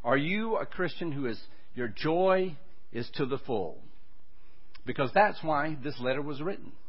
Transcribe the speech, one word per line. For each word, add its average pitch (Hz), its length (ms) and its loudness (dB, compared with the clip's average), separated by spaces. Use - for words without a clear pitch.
Are 127 140 6
you 208 400 2
a 135 80 0
Christian 170 460 0
who 139 160 0
is, 110 120 0
your 123 120 -2
joy 185 680 2
is 117 160 -4
to 139 100 2
the 131 100 0
full? 98 400 0
Because 127 260 0
that's 196 300 6
why 156 400 0
this 139 160 -4
letter 131 220 2
was 143 200 -4
written. - 300 -4